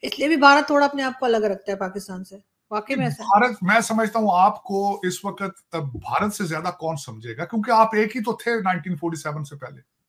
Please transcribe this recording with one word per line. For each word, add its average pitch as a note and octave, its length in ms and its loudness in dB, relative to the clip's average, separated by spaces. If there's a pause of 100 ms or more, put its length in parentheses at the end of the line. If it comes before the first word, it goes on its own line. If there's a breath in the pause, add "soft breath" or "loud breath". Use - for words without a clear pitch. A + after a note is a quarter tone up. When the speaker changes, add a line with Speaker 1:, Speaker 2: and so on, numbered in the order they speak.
Speaker 1:
इसलिए C#4+ 260 -2
भी D#4+ 80 2
भारत C#4+ 320 8
थोड़ा C#4+ 180 6
अपने C#4 160 -4
आप B3+ 160 -6
को C4 60 -2
अलग A3+ 180 2
रखता G3+ 280 -2
है G3 60 -4
पाकिस्तान F#3+ 460 -8
से। - 320 -20 (160)
वाकई G#3+ 240 -4
में B3+ 120 0
ऐसा - 160 -6
है? - 60 -4
Speaker 2:
भारत, G#3+ 340 4
मैं G#3 180 4
समझता A3 380 0
हूँ G#3+ 140 2
आपको G3 720 0
इस F3+ 200 -4
वक्त, G3 300 -8 (180)
अ, E3+ 60 -4
भारत C#3 520 -4
से G3 160 -6
ज्यादा D#3+ 220 -6
कौन D#3+ 260 -6
समझेगा, A#2 500 -12
क्योंकि A3+ 260 -4
आप A3 240 6
एक G#3+ 200 2
ही B3+ 60 -4
तो A3 120 -4
थे A#3 280 -4
नाइनटीन F3+ 340 -4
फ़ोर्टी E3 220 -6
सेवन D3+ 260 -8
से C#3+ 120 -16
पहले। C3+ 260 -18 (280)